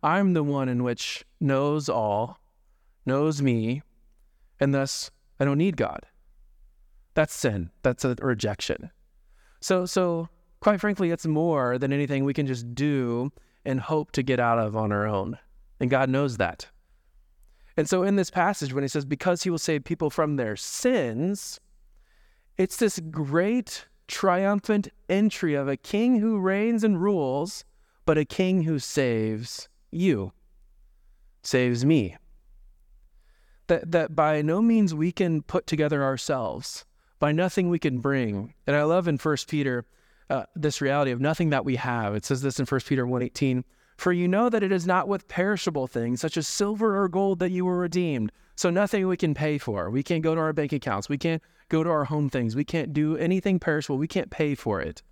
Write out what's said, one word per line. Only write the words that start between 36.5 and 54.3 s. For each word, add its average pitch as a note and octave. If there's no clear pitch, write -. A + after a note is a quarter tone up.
by D3+
nothing F3+
we E3+
can C3
bring. A#2
And C#3
I D3
love E3+
in D3
First D3+
Peter, C3+
uh, C3
this D3+
reality C#3
of A#2+
nothing D#3
that C3+
we C3
have. A#2
It G#2
says C3
this C#3
in C3+
First C3
Peter C3
one B2
eighteen, B2+
"For F#3
you F3
know G#3
that A3+
it F#3+
is F3+
not F3+
with G3
perishable F3
things, A#2+
such D#3+
as D#3
silver G#3
or F#3+
gold, F#3
that F3+
you F3+
were F3+
redeemed." E3
So -
nothing F#3+
we F3+
can D#3+
pay D3
for. G2
We C3
can't E3
go D#3+
to E3
our D#3
bank D3
accounts. A#2
We C#3+
can't D#3+
go D#3+
to E3+
our D3+
home D3
things. A#2
We D3
can't D#3+
do D3+
anything F#3
perishable. D3+
We D3+
can't -
pay D3